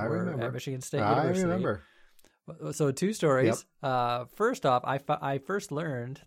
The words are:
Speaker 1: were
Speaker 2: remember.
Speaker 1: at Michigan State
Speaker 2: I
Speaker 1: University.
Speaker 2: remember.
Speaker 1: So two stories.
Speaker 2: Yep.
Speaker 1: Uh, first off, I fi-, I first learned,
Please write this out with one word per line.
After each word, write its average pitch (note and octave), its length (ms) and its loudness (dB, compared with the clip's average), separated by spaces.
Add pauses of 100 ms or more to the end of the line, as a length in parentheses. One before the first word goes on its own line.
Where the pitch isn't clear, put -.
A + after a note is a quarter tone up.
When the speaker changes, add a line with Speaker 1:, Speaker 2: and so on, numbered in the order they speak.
Speaker 1:
were - 120 0
Speaker 2:
remember. - 260 -2
Speaker 1:
at B2+ 80 -4
Michigan B2+ 280 -8
State C#3 200 -2
Speaker 2:
I G#2 140 4
Speaker 1:
University. F3 300 2
Speaker 2:
remember. E3+ 380 0 (880)
Speaker 1:
So C#3+ 200 2
two F3+ 220 0
stories. C3+ 520 4 (180)
Speaker 2:
Yep. C#3 80 -2
Speaker 1:
Uh, B2 340 0 (100)
first A3+ 300 0
off, B2 200 4
I C3 120 0
fi-, D3 240 -2
I C#3 160 -2
first F#3+ 340 -6
learned, C#3 560 -6